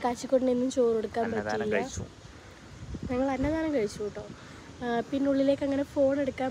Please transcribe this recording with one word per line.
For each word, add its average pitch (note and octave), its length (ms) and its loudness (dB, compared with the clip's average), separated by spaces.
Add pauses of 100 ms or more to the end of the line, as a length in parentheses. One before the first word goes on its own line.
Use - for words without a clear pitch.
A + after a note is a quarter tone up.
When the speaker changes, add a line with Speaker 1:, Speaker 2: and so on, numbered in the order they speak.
Speaker 1:
കാശിക്കോട്ടിന് B3+ 520 2
ഇന്നും B3 180 2
ചോറ് A#3 220 6
കൊടുക്കാൻ A3 280 0
Speaker 2:
അന്നദാനം G#3+ 240 -2
Speaker 1:
പറ്റിയില്ല. G#3+ 300 0
Speaker 2:
കഴിച്ചു. - 260 -4 (1040)
Speaker 1:
ഞങ്ങൾ B3+ 240 0
അന്നദാനം D#4 420 0
കഴിച്ചു G#3+ 260 0
കേട്ടോ. G#3 220 -6 (600)
ആ, A#3 160 0 (100)
പിന്നെ C#4 220 0
ഉള്ളിലേക്ക് C#4 360 4
അങ്ങനെ C#4 260 0
phone C#4 200 4 (100)
എടുക്കാൻ C4 260 -2